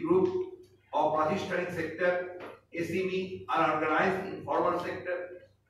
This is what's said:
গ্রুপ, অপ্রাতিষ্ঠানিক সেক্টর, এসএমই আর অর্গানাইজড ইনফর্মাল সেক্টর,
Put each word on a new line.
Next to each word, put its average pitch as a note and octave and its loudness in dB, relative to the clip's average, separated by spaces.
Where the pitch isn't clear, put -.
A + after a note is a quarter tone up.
গ্রুপ, F#3 6
অপ্রাতিষ্ঠানিক F3+ 2
সেক্টর, F3+ 0
এসএমই F#3 -2
আর D#3+ 4
অর্গানাইজড D#3+ 2
ইনফর্মাল E3+ 0
সেক্টর, F3+ -4